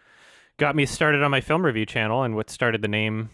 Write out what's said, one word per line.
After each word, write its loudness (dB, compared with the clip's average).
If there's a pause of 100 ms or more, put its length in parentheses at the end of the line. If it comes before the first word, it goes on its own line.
(580)
got 0
me 2
started 2
on 2
my 2
film 0
review 0
channel, -2
and -2
what -4
started 0
the -2
name, -2